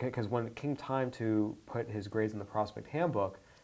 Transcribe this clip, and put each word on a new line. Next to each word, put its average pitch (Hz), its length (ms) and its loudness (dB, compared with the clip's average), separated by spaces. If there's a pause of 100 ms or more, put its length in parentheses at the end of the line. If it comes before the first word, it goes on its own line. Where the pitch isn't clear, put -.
C-, 127 100 0
'cause 117 180 0
when 117 180 2
it 117 100 -10
came 143 200 -2
time 131 360 0
to 107 420 2 (120)
put 117 240 -4
his 101 180 -4
grades 107 240 2
in 104 60 -6
the 98 60 -6
prospect 107 440 -2
handbook, 120 500 2 (260)